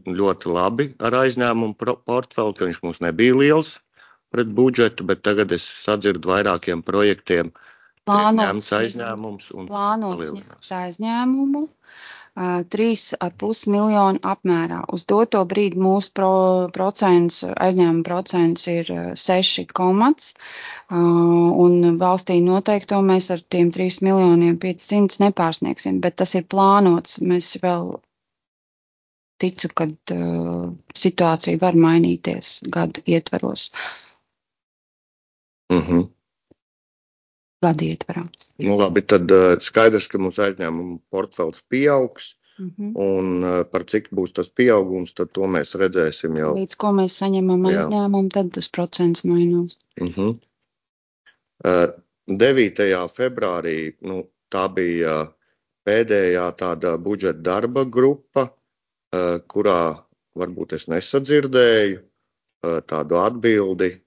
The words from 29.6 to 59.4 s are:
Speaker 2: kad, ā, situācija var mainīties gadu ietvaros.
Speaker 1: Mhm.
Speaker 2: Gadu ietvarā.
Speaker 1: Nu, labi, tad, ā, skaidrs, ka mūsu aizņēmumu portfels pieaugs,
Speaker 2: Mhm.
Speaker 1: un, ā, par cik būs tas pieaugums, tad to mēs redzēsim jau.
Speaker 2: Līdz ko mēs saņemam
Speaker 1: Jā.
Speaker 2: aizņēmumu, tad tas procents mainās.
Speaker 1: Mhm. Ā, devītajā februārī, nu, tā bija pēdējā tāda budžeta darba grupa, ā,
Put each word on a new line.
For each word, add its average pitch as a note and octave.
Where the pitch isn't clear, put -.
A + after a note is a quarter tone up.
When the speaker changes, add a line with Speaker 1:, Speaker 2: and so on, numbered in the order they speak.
Speaker 2:
kad, D#3
ā, E2+
situācija E3+
var F3+
mainīties E3+
gadu E3+
ietvaros. -
Speaker 1:
Mhm. F2
Speaker 2:
Gadu D#3+
ietvarā. E3
Speaker 1:
Nu, G2+
labi, F#2+
tad, F#2
ā, F#2
skaidrs, A2
ka -
mūsu F#2+
aizņēmumu F2
portfels F2+
pieaugs, C3+
Speaker 2:
Mhm. F#3+
Speaker 1:
un, F#2+
ā, F2+
par F2+
cik -
būs F#2
tas F2+
pieaugums, F#2+
tad F2+
to F#2+
mēs F2
redzēsim E2
jau. D#2
Speaker 2:
Līdz F#3+
ko G#3
mēs F#3+
saņemam F#3
Speaker 1:
Jā. F#3+
Speaker 2:
aizņēmumu, G3+
tad F#3
tas -
procents F3
mainās. F3
Speaker 1:
Mhm. G2
Ā, F2+
devītajā G2+
februārī, F2
nu, F#2
tā F#2+
bija E2+
pēdējā G2+
tāda E2+
budžeta F2+
darba A2+
grupa, C3
ā, F2